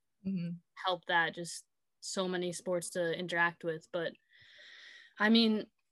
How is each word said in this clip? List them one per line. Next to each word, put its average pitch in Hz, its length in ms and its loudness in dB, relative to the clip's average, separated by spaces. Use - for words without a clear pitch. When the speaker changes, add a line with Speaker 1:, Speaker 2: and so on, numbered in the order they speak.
Speaker 1:
Mm-hmm. 175 260 -4
Speaker 2:
helped 180 220 -2
that, 165 280 2
just 170 280 -10
so 190 260 -2
many 180 260 -2
sports 175 380 -4
to 170 260 -2
interact 170 460 0
with. 160 300 -6
But, 170 200 -2
I 214 100 4
mean, 220 360 4